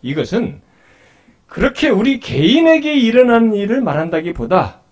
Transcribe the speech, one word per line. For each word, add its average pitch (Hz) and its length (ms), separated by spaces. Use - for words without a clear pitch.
이것은 147 580
그렇게 - 420
우리 233 300
개인에게 302 760
일어난 233 600
일을 202 260
말한다기보다 160 1000